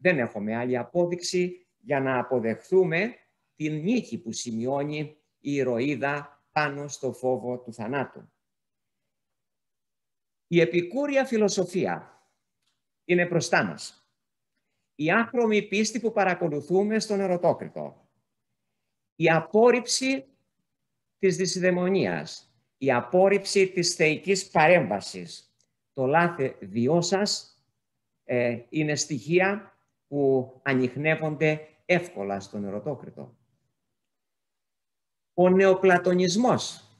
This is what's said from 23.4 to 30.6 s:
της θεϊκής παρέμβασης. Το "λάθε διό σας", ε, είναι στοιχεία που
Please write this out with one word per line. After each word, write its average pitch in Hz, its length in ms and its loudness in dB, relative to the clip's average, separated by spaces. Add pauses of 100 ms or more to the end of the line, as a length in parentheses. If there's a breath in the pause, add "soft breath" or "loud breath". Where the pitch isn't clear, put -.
της 170 260 -2
θεϊκής 170 540 0
παρέμβασης. 104 1080 0 (360)
Το 127 140 -2
"λάθε 156 540 0
διό 117 400 0
σας", - 600 -4 (600)
ε, 120 440 -2
είναι 151 260 -2
στοιχεία 175 800 -2 (380)
που 135 520 0